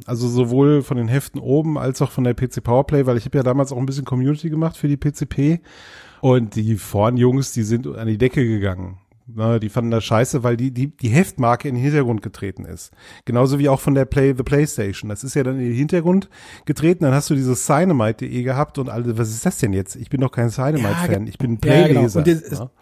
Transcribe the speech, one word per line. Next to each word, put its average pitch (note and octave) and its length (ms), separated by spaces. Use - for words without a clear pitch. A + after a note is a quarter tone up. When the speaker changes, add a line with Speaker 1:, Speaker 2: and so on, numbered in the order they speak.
Speaker 1:
Also A#2+ 220
sowohl B2+ 540
von B2+ 140
den A#2 120
Heften C3+ 320
oben D3 380
als C3 220
auch C#3 120
von C3+ 100
der B2 120
P B2+ 140
C - 120
Powerplay, C3+ 460
weil B2+ 100
ich A#2 80
hab C3 100
ja C#3 80
damals C3 300
auch B2+ 60
ein C3+ 80
bisschen C3+ 180
Community C#3 460
gemacht D#3+ 260
für - 100
die C#3+ 100
P C#3+ 160
C C#3+ 140
P. D3+ 340
Und B2+ 360
die A2 200
Foren-Jungs, B2 760
die A2+ 120
sind A#2 220
an A2+ 200
die A2 100
Decke B2 300
gegangen. F#2 520
Ne, A2+ 340
die G#2+ 80
fanden A#2 220
das A2+ 140
scheiße, A#2+ 380
weil A#2+ 140
die, B2+ 140
die, C3 260
die A#2+ 120
Heftmarke B2 600
in C3 60
den A#2+ 100
Hintergrund C3+ 380
getreten G2 440
ist. E2+ 260
Genauso C3 320
wie C#3+ 120
auch C3+ 100
von C#3+ 140
der C3+ 120
Play-, C3+ 300
The B2+ 60
PlayStation. A#2+ 680
Das G2+ 140
ist C3+ 100
ja D3 80
dann C3 160
in B2+ 80
den A#2+ 80
Hintergrund E3+ 540
getreten. E3 400
Dann C3+ 100
hast C#3+ 160
du D#3+ 40
dieses B2+ 320
Sinemite C#3 600
punkt - 80
de B2 80
gehabt C3 360
und C3 120
alle, A#2 280
„Was A2+ 120
ist A2+ 140
das F#3 140
denn G#2+ 160
jetzt? F#2+ 220
Ich A#2+ 140
bin B2+ 100
doch C3 100
kein A#2 200
Sinemite-Fan. G#2+ 760
Speaker 2:
Ja, A2+ 40
Speaker 1:
Ich - 100
bin A#2+ 140
ein A2+ 120
Speaker 2:
ja, E3 240
genau. C3 120
Speaker 1:
Playleser.“ A#2+ 200
Speaker 2:
Und D3+ 80
es, D#3+ 140
es, - 180
Speaker 1:
Ne? B2 100